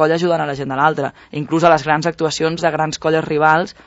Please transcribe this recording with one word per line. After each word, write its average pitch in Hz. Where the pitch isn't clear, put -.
colla 156
ajudant 170
a 151
la 143
gent 139
de 131
l'altra. 147
Inclús 156
a 170
les 147
grans 156
actuacions 160
de 165
grans 156
colles 160
rivals 156